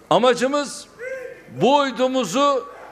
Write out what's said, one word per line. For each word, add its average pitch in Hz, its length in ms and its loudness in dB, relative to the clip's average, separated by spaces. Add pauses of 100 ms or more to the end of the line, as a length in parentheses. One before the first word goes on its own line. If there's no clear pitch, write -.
(100)
Amacımız 247 760 0 (720)
bu 262 180 4
uydumuzu 262 880 0 (240)